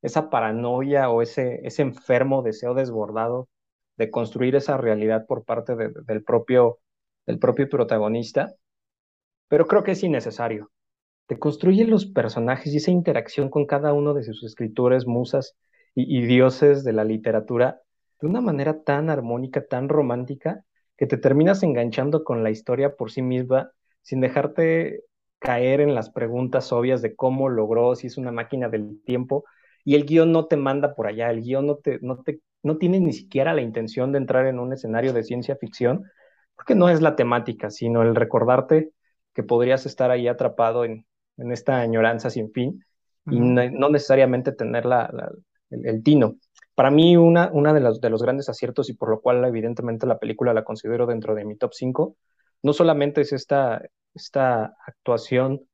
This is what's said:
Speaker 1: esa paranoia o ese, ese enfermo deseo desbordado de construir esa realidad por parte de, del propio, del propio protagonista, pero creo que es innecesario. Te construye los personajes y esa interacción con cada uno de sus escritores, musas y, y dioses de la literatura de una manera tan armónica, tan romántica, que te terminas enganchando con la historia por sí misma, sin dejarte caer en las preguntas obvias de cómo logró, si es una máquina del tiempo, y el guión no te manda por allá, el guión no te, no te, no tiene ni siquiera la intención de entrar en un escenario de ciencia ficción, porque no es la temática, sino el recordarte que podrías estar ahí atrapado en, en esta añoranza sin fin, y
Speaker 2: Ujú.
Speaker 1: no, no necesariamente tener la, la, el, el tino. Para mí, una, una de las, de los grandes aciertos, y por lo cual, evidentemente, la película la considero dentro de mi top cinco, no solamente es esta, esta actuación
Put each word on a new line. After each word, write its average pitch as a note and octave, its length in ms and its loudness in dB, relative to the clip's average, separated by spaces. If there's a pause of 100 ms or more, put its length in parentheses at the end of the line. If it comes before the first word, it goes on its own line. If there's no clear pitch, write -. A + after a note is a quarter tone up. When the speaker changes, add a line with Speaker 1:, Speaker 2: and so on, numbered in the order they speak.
Speaker 1:
esa D#3 300 -4
paranoia B2 800 0
o A#2 120 2
ese, A#2+ 420 -4
ese C3 180 -4
enfermo C3 600 0
deseo A#2+ 300 -4
desbordado A#2 760 -4 (480)
de A2 140 -2
construir B2 440 -2
esa C#3 220 2
realidad A2 500 0
por A#2+ 180 -6
parte A#2 300 -4
de, A2 160 -6 (160)
del G#2+ 160 -6
propio, A#2+ 560 2 (480)
del A#2 140 -4
propio B2+ 280 2
protagonista, A#2 880 -2 (920)
pero D#3 180 2
creo G3 160 2
que G3 100 -4
es F#3+ 120 -4
innecesario. A2+ 680 -4 (560)
Te A#2 120 -8
construye F#3 460 2
los A3 220 2
personajes B2 680 -2
y D3 40 0
esa D3+ 160 2
interacción C#3+ 580 -2
con C#3+ 160 0
cada D3 260 0
uno D3 220 0
de C#3 80 -4
sus G#2+ 220 -12
escritores, B2 600 0
musas B2 500 -4 (380)
y, B2+ 240 0
y A#2+ 80 0
dioses C3 580 4
de A#2+ 80 -2
la G#2+ 120 0
literatura A2 760 -2 (400)
de D3+ 80 -4
una G#3+ 120 -2
manera D#3 420 -2
tan D3+ 280 -2
armónica, B2+ 560 -4
tan C3 220 -6
romántica, C#3 760 -4 (320)
que C3+ 100 -2
te C3+ 120 -2
terminas D#3 440 2
enganchando C3+ 640 -2
con A#2 180 -4
la A2 80 0
historia B2+ 440 -2
por A2+ 160 -10
sí C3+ 100 -8
misma, B2+ 520 -2 (300)
sin C3 180 -6
dejarte D#3+ 840 -2 (380)
caer B2+ 400 0
en D3 140 2
las A2 160 -4
preguntas B2 640 -4
obvias B2 300 0
de A2 140 -6
cómo C3 340 0
logró, A#2 460 2
si C3 100 -14
es B2 100 -12
una B2+ 160 -8
máquina A#2 360 -6
del G#2 360 -8
tiempo, B2+ 400 -4 (400)
y C#3+ 120 4
el C#3+ 100 4
guión D#3+ 260 4
no D#3+ 140 2
te E3 100 0
manda C#3 380 -2
por A2 120 -4
allá, A2+ 240 -4
el A2+ 120 -4
guión C3+ 240 -2
no D3 100 0
te, C#3+ 240 -4
no B2+ 220 -8
te, D#3 180 -8 (220)
no D#3 160 -2
tiene F#3 220 2
ni D#3+ 120 2
siquiera C#3 400 -2
la D3+ 80 0
intención A#2 520 -4
de C#3 60 0
entrar B2+ 280 0
en C3 120 -2
un B2 140 -6
escenario A#2+ 400 -2
de A2+ 120 -2
ciencia B2 320 -6
ficción, B2 480 -2 (500)
porque - 220 0
no F3+ 120 6
es D#3+ 140 4
la D3+ 140 2
temática, A#2+ 520 -2
sino A#2 340 0
el A2+ 120 4
recordarte B2 760 2 (440)
que A#2+ 80 -6
podrías B2 420 2
estar C3 260 -2
ahí B2 180 0
atrapado A#2 580 0
en, A2+ 180 -10 (320)
en B2 160 -8
esta B2 280 -2
añoranza A2+ 500 0
sin A2+ 220 -6
fin, C3 300 -6 (440)
y C#3+ 100 -2
Speaker 2:
Ujú. A#2+ 80 2
Speaker 1:
no, B2 260 4
no C3+ 200 0
necesariamente C3+ 600 4
tener A#2 340 -4
la, B2 260 2
la, - 180 -10 (380)
el, B2 180 -10
el A2 160 -2
tino. C3 340 6 (400)
Para C3 140 6
mí, E3 260 8
una, E3+ 360 8
una D3+ 200 4
de D3+ 60 6
las, A#2 220 2
de A#2 100 0
los A2+ 100 0
grandes B2+ 280 -2
aciertos, A#2+ 420 -6
y - 40 -10
por - 140 -6
lo A2 120 0
cual, B2 240 2
evidentemente, A#2 640 -4
la A2 100 0
película A#2 340 -2
la A2 120 0
considero A2+ 420 -4
dentro A2 300 -4
de G#2 80 -8
mi G#2 100 -10
top A#2+ 180 -6
cinco, B2+ 440 -4 (480)
no C#3+ 80 2
solamente D3 480 2
es C#3+ 120 -2
esta, C3+ 480 -2 (320)
esta B2+ 600 -2 (100)
actuación B2+ 760 -2 (140)